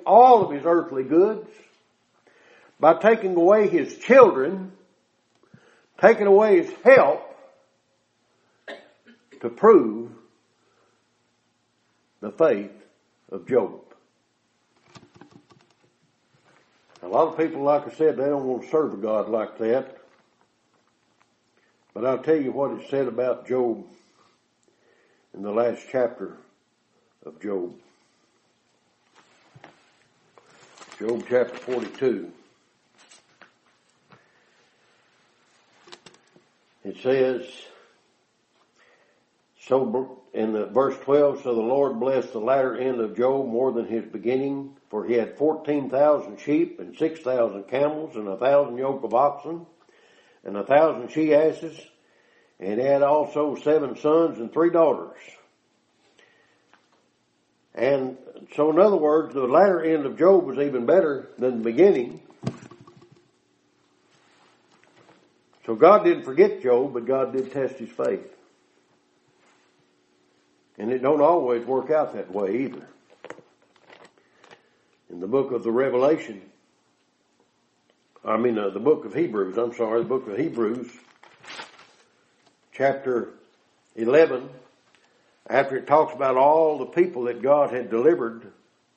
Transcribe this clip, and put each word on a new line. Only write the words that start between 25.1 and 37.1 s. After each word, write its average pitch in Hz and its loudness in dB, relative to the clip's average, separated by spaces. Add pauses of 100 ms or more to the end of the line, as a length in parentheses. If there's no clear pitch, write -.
in 95 -16
the 101 -8
last 113 -2
chapter 113 -6 (880)
of 78 -20
Job. 95 -8 (3250)
Job 110 -6
chapter 123 0
forty-two. 110 -6 (4000)
It 95 -12
says, 131 -2 (2000)